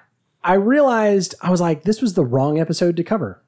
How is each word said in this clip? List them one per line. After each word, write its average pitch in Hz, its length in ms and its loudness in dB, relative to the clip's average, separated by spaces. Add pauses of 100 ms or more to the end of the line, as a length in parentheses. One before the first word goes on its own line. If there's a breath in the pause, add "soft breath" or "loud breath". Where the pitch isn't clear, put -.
(420)
I 170 120 0
realized, 214 880 2
I 175 100 -2
was 175 100 2
like, 165 240 -2
"This 214 180 -2
was 214 120 0
the 170 100 2
wrong 135 360 0
episode 170 360 -2
to 170 80 -2
cover." 147 440 -6